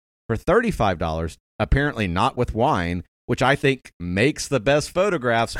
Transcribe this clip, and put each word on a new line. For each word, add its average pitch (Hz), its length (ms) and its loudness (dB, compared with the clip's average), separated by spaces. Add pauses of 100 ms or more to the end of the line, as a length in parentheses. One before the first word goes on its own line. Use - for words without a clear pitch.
(280)
for 113 80 -2
thirty-five 156 600 0
dollars, 82 400 -4 (200)
apparently 117 500 0
not 95 280 0
with 123 180 -2
wine, 98 520 0 (220)
which 120 140 -2
I 131 140 4
think 135 420 -2
makes 95 500 0
the 139 120 0
best 139 320 0
photographs, 123 680 0